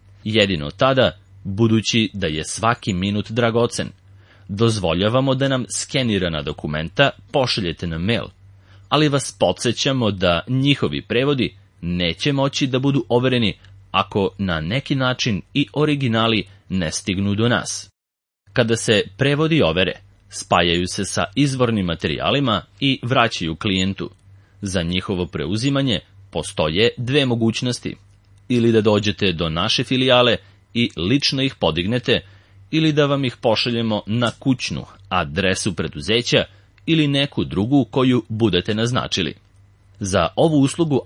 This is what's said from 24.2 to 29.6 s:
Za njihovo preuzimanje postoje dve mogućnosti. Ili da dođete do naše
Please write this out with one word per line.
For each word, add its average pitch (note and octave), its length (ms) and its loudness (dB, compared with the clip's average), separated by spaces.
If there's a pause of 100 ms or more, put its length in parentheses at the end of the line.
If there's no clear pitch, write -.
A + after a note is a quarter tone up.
Za F#2+ 200 -2
njihovo F2+ 440 -4
preuzimanje A2 760 -2 (300)
postoje E2+ 640 0
dve C3 300 0
mogućnosti. A#2 720 -2 (520)
Ili A#2 240 4
da A2+ 80 4
dođete G#2 520 2
do E2 160 -2
naše F2 360 -2